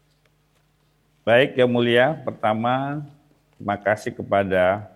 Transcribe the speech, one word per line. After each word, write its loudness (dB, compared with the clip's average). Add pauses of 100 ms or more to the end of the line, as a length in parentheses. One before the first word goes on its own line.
(1300)
Baik, 4
Yang 2
Mulia. 2
Pertama, -4 (500)
terima -6
kasih -2
kepada 0